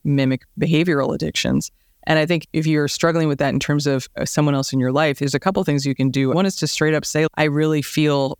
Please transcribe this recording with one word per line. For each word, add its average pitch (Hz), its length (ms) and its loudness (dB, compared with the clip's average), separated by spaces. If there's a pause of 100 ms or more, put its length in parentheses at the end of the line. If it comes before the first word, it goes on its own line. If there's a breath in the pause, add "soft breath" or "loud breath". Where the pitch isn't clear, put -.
mimic 135 400 0 (160)
behavioral 151 540 2
addictions. - 580 -2 (320)
And 156 160 2
I 156 60 2
think 165 280 -2
if 156 140 0
you're 151 200 2
struggling 165 400 0
with 143 120 0
that 139 140 0
in 135 60 -2
terms 147 280 0
of, 135 200 0 (100)
uh, - 80 -4
someone 147 300 0
else 135 160 -2
in 135 80 0
your 127 120 0
life, 147 280 0
there's 139 140 -2
a 143 60 -2
couple 190 240 0
things 143 220 0
you 135 100 0
can 135 160 0
do. 135 180 0
One 170 160 2
is 190 120 -2
to 156 100 -2
straight 156 260 0
up 147 100 0
say, 156 220 0 (100)
"I 156 100 2
really 151 360 2
feel 143 580 0